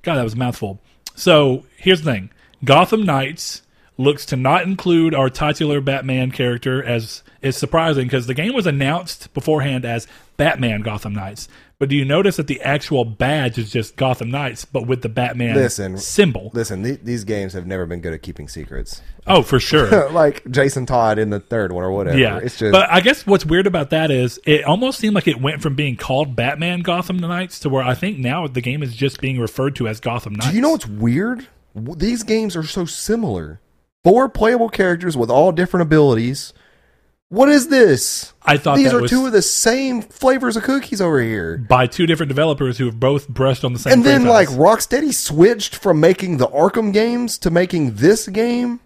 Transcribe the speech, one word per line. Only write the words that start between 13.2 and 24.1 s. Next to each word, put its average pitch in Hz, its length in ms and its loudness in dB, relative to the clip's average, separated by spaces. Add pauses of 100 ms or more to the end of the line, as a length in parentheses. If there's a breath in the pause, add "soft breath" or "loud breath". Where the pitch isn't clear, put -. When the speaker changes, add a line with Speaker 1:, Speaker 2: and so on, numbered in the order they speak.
Speaker 1:
is 107 120 -6
just - 260 -4
Gotham 123 340 -2
Knights, 131 340 -6
but 117 220 -6
with 123 160 -2
the 117 60 -6
Batman 123 460 -2
Speaker 2:
Listen, 101 440 0
Speaker 1:
symbol? 110 560 0
Speaker 2:
listen, 101 280 -4
th-, 131 200 -6
these 117 220 -6
games 98 280 -6
have 90 140 -10
never 92 180 -4
been 87 160 -8
good 82 140 -8
at 78 80 -14
keeping 73 260 -14
secrets. - 540 -12 (240 soft breath)
Speaker 1:
Oh, 180 160 4
for 127 180 2
sure. 151 480 2
Speaker 2:
<laughs> 151 40 -6
Like 156 380 2
Jason 135 360 0
Todd 113 320 2
in 110 120 0
the 101 100 -4
third 101 320 -4
one 90 120 -4
or 92 80 -2
whatever. 98 240 0
Speaker 1:
Yeah. 110 220 2
Speaker 2:
It's 120 200 -8
just 110 140 2
Speaker 1:
But 190 180 4
I 180 100 4
guess 247 260 0
what's 196 180 2
weird 175 220 2
about 170 240 -2
that 160 200 0